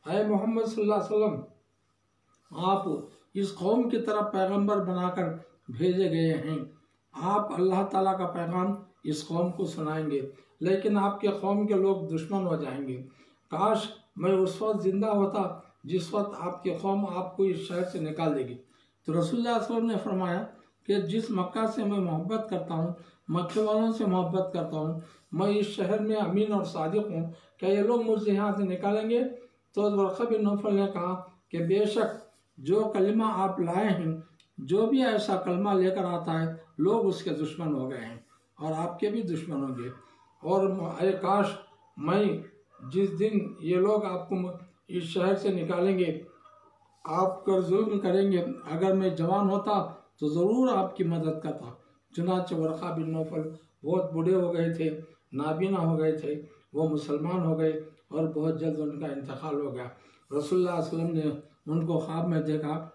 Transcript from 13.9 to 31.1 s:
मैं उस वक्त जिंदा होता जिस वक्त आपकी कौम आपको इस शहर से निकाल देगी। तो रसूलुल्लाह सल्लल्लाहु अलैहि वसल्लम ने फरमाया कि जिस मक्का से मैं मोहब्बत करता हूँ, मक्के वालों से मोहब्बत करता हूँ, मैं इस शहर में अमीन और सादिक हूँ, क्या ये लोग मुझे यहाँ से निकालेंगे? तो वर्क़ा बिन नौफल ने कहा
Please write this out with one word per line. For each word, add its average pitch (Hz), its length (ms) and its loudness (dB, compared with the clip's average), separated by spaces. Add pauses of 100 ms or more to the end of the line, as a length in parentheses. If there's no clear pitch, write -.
मैं 180 160 2
उस 190 280 2
वक्त 214 200 0
जिंदा 196 280 2
होता 196 320 2 (440)
जिस 175 280 -2
वक्त 202 260 -2
आपकी 180 400 -4
कौम 196 280 0
आपको 180 380 -2
इस 175 240 0
शहर 175 140 -2
से 180 160 -6
निकाल 156 340 0
देगी। 123 200 -2 (540)
तो 160 60 -2
रसूलुल्लाह 233 460 2
सल्लल्लाहु - 0 -
अलैहि - 0 -
वसल्लम 226 260 0
ने 220 120 0
फरमाया 185 420 0 (480)
कि 202 200 2
जिस 220 240 -2
मक्का 202 360 0
से 220 160 -2
मैं 202 160 0
मोहब्बत 180 500 -2
करता 180 240 -4
हूँ, 170 220 -2 (340)
मक्के 175 340 0
वालों 220 280 4
से 220 140 -2
मोहब्बत 185 480 2
करता 165 240 -4
हूँ, 160 240 -4 (320)
मैं 185 160 2
इस 208 280 0
शहर 196 220 2
में 214 160 0
अमीन 208 380 2
और 185 120 2
सादिक 170 420 -2
हूँ, 165 260 -4 (260)
क्या 185 100 0
ये 202 140 4
लोग 233 200 4
मुझे 208 280 2
यहाँ 202 200 2
से 196 120 0
निकालेंगे? 208 600 0 (520)
तो 208 160 4
वर्क़ा 196 340 2
बिन 220 160 2
नौफल 202 320 2
ने 196 140 4
कहा 180 260 -2 (380)